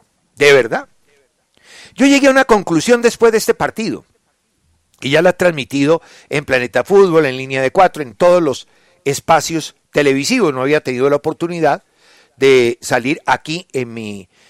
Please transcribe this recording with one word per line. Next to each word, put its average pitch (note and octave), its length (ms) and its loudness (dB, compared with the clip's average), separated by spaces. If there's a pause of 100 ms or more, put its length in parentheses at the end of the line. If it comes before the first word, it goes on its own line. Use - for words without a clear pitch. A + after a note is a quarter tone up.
(380)
de C#3+ 160 4
verdad. C#3 340 0 (1080)
Yo - 120 0
llegué C#4 220 4
a C4+ 40 6
una C4 140 2
conclusión G#3 560 0
después A3+ 320 2
de A3 60 0
este A3+ 140 -2
partido, D#3 520 -6 (960)
y B2+ 100 -8
ya D3+ 100 2
la F3+ 100 4
he - 20 -6
transmitido D3+ 680 -2 (280)
en C#3+ 160 -4
Planeta B2 380 -2
Fútbol, F3 420 4
en C3 120 -4
Línea C3+ 240 -6
de C3 100 0
Cuatro, F3+ 320 0
en A#2 100 -12
todos F3 280 2
los C#3+ 260 -4 (380)
espacios D#3 720 -2 (160)
televisivos. D3 640 0
No C3 80 -6
había D3 200 0
tenido C3 280 -2
la C#3+ 60 2
oportunidad D#3 680 -4 (540)
de C3 440 2
salir C3 440 -4
aquí D3+ 480 -6
en B2 200 -8
mi, G#2 360 -14 (200)